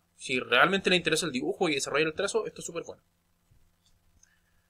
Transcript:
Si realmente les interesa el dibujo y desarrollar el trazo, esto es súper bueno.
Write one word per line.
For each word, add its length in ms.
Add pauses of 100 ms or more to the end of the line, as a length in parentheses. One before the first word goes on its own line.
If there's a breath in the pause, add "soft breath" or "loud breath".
(180)
Si 220
realmente 500
les 100
interesa 260
el 80
dibujo 340
y 80
desarrollar 320
el 60
trazo, 340
esto 140
es 40
súper 180
bueno. 200 (1700)